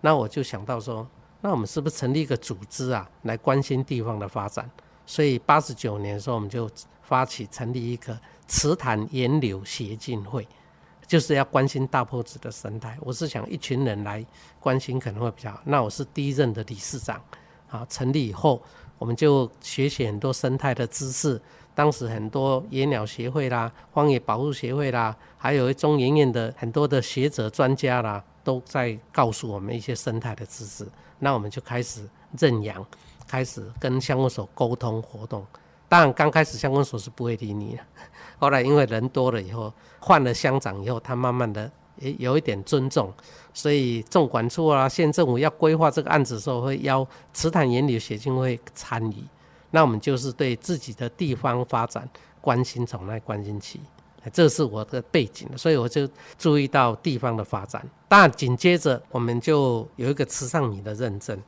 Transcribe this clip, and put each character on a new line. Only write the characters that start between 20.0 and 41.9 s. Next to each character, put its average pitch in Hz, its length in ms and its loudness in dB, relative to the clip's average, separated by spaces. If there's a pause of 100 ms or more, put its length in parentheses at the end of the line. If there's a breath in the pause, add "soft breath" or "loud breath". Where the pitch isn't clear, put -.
很 104 140 -4
多 131 120 -2
生 131 240 0
态 135 200 0
的 120 100 -2
知 131 260 -6
识， 127 300 -2 (380 loud breath)
当 147 100 6
时 127 200 -4
很 110 200 -4
多 135 400 0
野 131 140 0
鸟 127 220 0
协 117 240 -6
会 135 180 -2
啦、 117 240 -2 (220 loud breath)
荒 - 160 4
野 131 100 4
保 107 180 -2
护 143 140 -2
协 127 240 -6
会 143 160 0
啦， 113 240 0 (220 loud breath)
还 135 160 0
有 131 200 4
中 151 240 2
研 131 160 4
院 147 160 6
的 117 280 -2
很 117 120 -6
多 147 160 2
的 135 160 2
学 131 280 0
者 110 200 -4
专 135 240 2
家 127 280 0
啦， 104 200 -4 (220)
都 131 220 -2
在 120 340 -4 (140)
告 120 180 4
诉 113 180 -6
我 101 80 -6
们 98 160 -6
一 117 60 -4
些 117 160 -6
生 113 240 -6
态 113 160 -8
的 104 100 -14
知 - 200 -16
识。 101 200 -14 (340 loud breath)
那 139 120 0
我 123 80 2
们 104 100 -6
就 120 120 -10
开 123 200 -4
始 113 200 -10 (360 soft breath)
认 120 260 4
养， 95 220 -8 (400 loud breath)
开 131 200 -4
始 110 180 -12 (160)
跟 131 220 0
乡 127 160 0
公 131 120 2
所 104 240 -6
沟 120 220 0
通 113 260 -4
活 110 240 -14
动。 107 160 -8 (460 loud breath)
当 170 140 8
然 139 100 8
刚 147 180 4
开 156 140 4
始 135 140 -2
乡 139 120 0
公 143 140 4
所 120 160 -4
是 107 100 -12
不 117 140 -8
会 117 140 -2
理 104 160 -6
你 104 240 -6
的， - 40 -14 (580 loud breath)
后 143 100 4
来 135 120 4
因 139 140 4
为 147 80 6
人 113 240 0
多 127 240 2
了 113 100 -2
以 92 100 -10
后， 110 220 -8 (280 loud breath)
换 160 200 6
了 123 120 2
乡 135 260 2
长 98 240 -6
以 113 60 -4
后， 120 100 -2
他 127 160 -6
慢 127 180 0
慢 123 180 0
的 107 200 -6 (240)